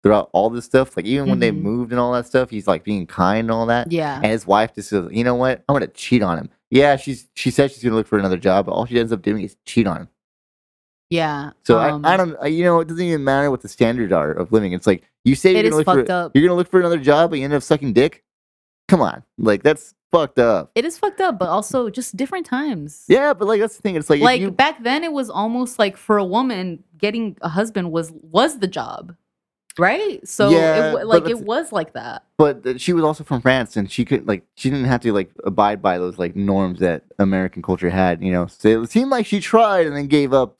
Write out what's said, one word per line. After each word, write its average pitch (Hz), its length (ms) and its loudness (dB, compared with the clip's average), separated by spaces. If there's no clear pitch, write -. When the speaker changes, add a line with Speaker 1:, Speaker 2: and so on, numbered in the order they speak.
Speaker 1:
throughout 104 300 2
all 98 180 0
this 117 140 -10
stuff. 131 320 0
Like, 90 100 -8
even 135 220 -2
when 123 100 0
they 117 140 0
Speaker 2:
Mm-hmm. 90 100 -6
Speaker 1:
moved 113 300 -4
and 123 80 -2
all 123 140 -2
that 120 120 -4
stuff, 127 240 0
he's, 104 160 -8
like, 85 160 0
being 101 240 -4
kind 95 340 0
and 113 120 -4
all 113 140 -2
that. 120 260 -2
Speaker 2:
Yeah. 151 240 -4
Speaker 1:
And 131 100 -4
his 110 200 -2
wife 110 280 2
just 104 140 -12
says, 98 240 -2
"You 113 100 -2
know 123 120 0
what? 123 340 -2
I'm 143 60 2
gonna 127 140 -2
cheat - 340 0
on 90 160 -2
him." - 100 -12
Yeah, 139 260 4
she's, 135 380 -12
she - 160 -2
says 139 220 2
she's - 120 -20
gonna 117 120 0
look 110 120 0
for 107 100 2
another 92 200 0
job, 95 280 2
but - 60 -6
all 113 140 -2
she 120 120 0
ends 113 140 0
up 101 100 -4
doing 104 220 -2
is 98 120 -14
cheat 113 200 0
on 87 120 -4
him. - 100 -16
Speaker 2:
Yeah, 151 400 -2
Speaker 1:
So 117 140 6
Speaker 2:
um, 147 280 0
Speaker 1:
I, 170 80 4
I - 20 2
don't, 175 240 0
I, 139 60 -4
you 160 180 0
know, 170 160 4
it 160 80 -6
doesn't 165 160 -4
even 165 180 -2
matter 139 280 2
what 127 100 -4
the - 80 -16
standards 117 460 0
are 76 180 0
of 85 180 -4
living. 104 220 2
It's 90 140 -4
like, 95 160 2
you 131 80 4
say 185 160 2
Speaker 2:
It 185 60 2
Speaker 1:
you're 214 100 2
Speaker 2:
is - 60 4
Speaker 1:
gonna 151 40 0
look 156 80 2
for, 185 160 2
Speaker 2:
fucked 117 100 -2
up. 175 240 -4
Speaker 1:
you're 143 140 6
gonna 180 80 2
look 175 140 -2
for 185 100 4
another 170 180 0
job, 147 320 4
but 156 80 -4
you 131 60 -4
end 143 80 -4
up 143 100 0
sucking 139 300 -2
dick? 127 320 2
Come 165 140 4
on. - 200 -4
Like, 107 260 2
that's 151 320 0
fucked 160 280 0
up. 110 360 2
Speaker 2:
It 240 120 -2
is 330 120 -8
fucked 392 220 -4
up, 330 180 -2
but 180 120 -4
also 214 400 -2
just - 260 -10
different 330 300 -6
times. 226 600 -8
Speaker 1:
Yeah, 247 260 4
but, 196 120 -4
like, 208 140 2
that's 214 160 -4
the - 60 -20
thing. 190 140 -2
It's 151 120 -4
like, 143 120 4
if - 40 2
Speaker 2:
Like, 247 160 4
Speaker 1:
you 196 100 -2
Speaker 2:
back 196 320 -2
then, 269 220 -2
it 330 80 -6
was 269 160 -6
almost 233 500 -4
like 196 200 0
for - 180 0
a 202 80 0
woman, 185 580 -4
getting 214 460 -4
a - 80 -6
husband 185 420 -4
was, 165 180 -4
was 233 380 0
the 196 60 -2
job, 175 480 -10
right? 277 500 -2
So, 151 220 2
Speaker 1:
Yeah, 160 400 4
Speaker 2:
it, - 40 -2
wa-, - 60 -2
Speaker 1:
but - 60 -8
Speaker 2:
like, 170 180 4
it 233 120 -2
Speaker 1:
that's 220 100 -12
Speaker 2:
was 247 260 -4
like 170 220 -4
that. 117 300 -12
Speaker 1:
But 143 280 2
th-, 127 160 -6
she 180 120 -2
was 165 120 2
also 151 200 -2
from 131 160 -4
France, 131 360 0
and 101 140 -2
she 120 140 -2
could, - 220 -2
like, 98 180 -2
she - 120 -4
didn't 131 180 0
have 127 160 0
to, 113 100 0
like, 98 180 0
abide 101 360 0
by 92 180 0
those, 90 200 -6
like, 87 180 -4
norms 95 440 -2
that 87 240 0
American 95 440 -2
culture 90 260 -2
had, 90 340 0
you 95 100 -2
know? 90 160 -2
So 113 340 2
it 120 80 -8
seemed 262 200 0
like 247 140 0
she 202 160 -2
tried 202 460 4
and 143 100 -6
then 143 120 -6
gave 143 260 2
up 165 260 2